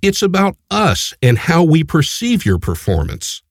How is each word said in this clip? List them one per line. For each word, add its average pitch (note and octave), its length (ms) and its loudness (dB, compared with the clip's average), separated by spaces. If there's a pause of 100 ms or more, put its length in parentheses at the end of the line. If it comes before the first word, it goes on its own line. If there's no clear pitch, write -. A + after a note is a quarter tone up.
It's G3 200 0
about F#3+ 340 0 (140)
us G3+ 500 -2
and B2 160 4
how E3 280 2
we D#3+ 180 4
perceive G3+ 640 -2
your F#2 140 2
performance. - 920 -4